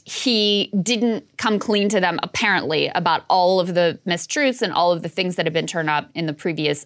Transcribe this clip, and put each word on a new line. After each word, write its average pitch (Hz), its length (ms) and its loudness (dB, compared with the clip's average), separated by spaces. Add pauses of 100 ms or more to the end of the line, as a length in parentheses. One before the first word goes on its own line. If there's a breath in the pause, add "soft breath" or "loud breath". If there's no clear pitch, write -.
he 208 680 0 (120)
didn't 226 440 0 (120)
come 214 220 0
clean 208 280 0
to 202 140 2
them, 170 220 0
apparently, 156 640 0
about 170 400 0
all 185 320 4
of 180 120 -4
the 170 320 2
mistruths 247 560 -2
and 190 120 -2
all 175 180 4
of 170 100 -2
the 175 80 -6
things 180 280 -4
that 170 80 0
had 160 80 0
been 160 120 0
turned 160 240 -2
up 147 240 -2
in 165 120 -4
the 151 80 -2
previous 151 520 -2